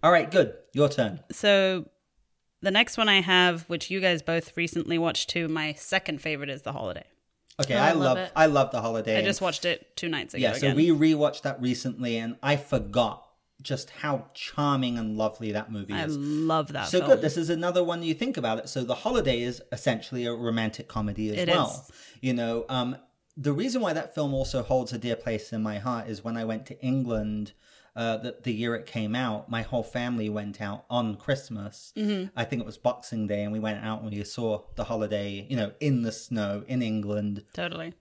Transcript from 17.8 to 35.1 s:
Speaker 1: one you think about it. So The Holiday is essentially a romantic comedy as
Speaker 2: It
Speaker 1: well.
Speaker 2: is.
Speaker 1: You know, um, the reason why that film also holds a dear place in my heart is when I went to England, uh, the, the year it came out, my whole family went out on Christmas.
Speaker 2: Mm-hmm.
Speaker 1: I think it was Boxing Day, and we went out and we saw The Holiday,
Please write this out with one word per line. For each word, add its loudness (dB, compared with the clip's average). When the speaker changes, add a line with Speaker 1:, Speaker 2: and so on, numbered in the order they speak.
Speaker 1:
one -2
you 0
think -2
about -2
it. -10
So -4
The -2
Holiday 0
is -4
essentially -2
a 0
romantic -2
comedy -2
as -2
Speaker 2:
It 0
Speaker 1:
well. 2
Speaker 2:
is. -20
Speaker 1:
You 0
know, 0
um, -2
the 0
reason 0
why 0
that -6
film 0
also 0
holds 0
a -6
dear -2
place -4
in -2
my -2
heart -4
is -8
when -4
I -4
went -4
to -16
England, -2
uh, -2
the, -8
the -2
year 0
it -8
came -4
out, -2
my -2
whole -2
family -2
went -6
out -6
on 0
Christmas. -6
Speaker 2:
Mm-hmm. -2
Speaker 1:
I -2
think -4
it -6
was -14
Boxing -2
Day, 0
and -2
we -4
went -4
out -4
and -8
we -6
saw -4
The -4
Holiday, -4